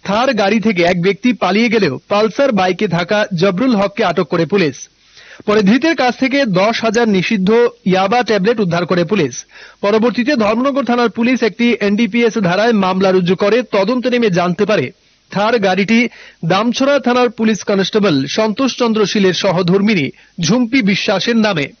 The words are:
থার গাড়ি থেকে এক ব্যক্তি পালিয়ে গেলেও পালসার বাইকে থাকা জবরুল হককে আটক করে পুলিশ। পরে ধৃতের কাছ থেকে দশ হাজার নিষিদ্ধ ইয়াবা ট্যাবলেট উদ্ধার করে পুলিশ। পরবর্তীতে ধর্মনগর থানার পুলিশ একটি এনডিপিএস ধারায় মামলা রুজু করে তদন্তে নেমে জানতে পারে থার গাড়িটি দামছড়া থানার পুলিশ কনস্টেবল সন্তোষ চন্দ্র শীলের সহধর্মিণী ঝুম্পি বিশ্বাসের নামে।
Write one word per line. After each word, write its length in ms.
থার 300
গাড়ি 260
থেকে 220
এক 200
ব্যক্তি 300
পালিয়ে 420
গেলেও 200
পালসার 440
বাইকে 360
থাকা 300
জবরুল 400
হককে 300
আটক 280
করে 140
পুলিশ। 300
পরে 160
ধৃতের 340
কাছ 220
থেকে 280
দশ 340
হাজার 280
নিষিদ্ধ 420
ইয়াবা 380
ট্যাবলেট 380
উদ্ধার 260
করে 180
পুলিশ। 300
পরবর্তীতে 560
ধর্মনগর 480
থানার 260
পুলিশ 320
একটি 240
এনডিপিএস 580
ধারায় 340
মামলা 400
রুজু 240
করে 260
তদন্তে 480
নেমে 200
জানতে 340
পারে 220
থার 280
গাড়িটি 400
দামছড়া 540
থানার 320
পুলিশ 340
কনস্টেবল 500
সন্তোষ 500
চন্দ্র 300
শীলের 280
সহধর্মিণী 720
ঝুম্পি 420
বিশ্বাসের 540
নামে। 300